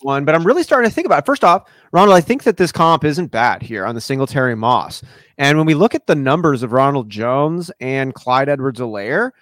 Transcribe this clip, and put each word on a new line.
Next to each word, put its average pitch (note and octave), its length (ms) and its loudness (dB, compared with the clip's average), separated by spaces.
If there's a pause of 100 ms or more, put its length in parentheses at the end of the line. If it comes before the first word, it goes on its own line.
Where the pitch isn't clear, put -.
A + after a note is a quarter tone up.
one, C#3 220 -4
but D#3 120 2
I'm E3 100 -2
really D#4 160 2
starting B3 260 0
to - 60 -4
think E4+ 120 -2
about E3+ 180 2
it. - 20 -20
First C#4+ 160 -2
off, F#3 260 2 (220)
Ronald, F#3+ 260 6
I F3+ 40 6
think A#3+ 240 -2
that F3+ 120 0
this F3 140 0
comp E3 340 2
isn't D3+ 280 -4
bad A2+ 280 0
here G#2 240 -8
on A#2 120 -6
the A2+ 40 -8
Singletary C3 540 -2
Moss. A2 480 -2 (360)
And C#3+ 200 2
when D#3 80 2
we D#3+ 80 4
look F#3+ 220 2
at - 100 -12
the F3 80 2
numbers C#3+ 480 0
of B2 80 -6
Ronald C3 400 0
Jones C#3+ 720 -4
and C3+ 340 -6
Clyde C3 340 -2
Edwards-Helaire, C3 920 -4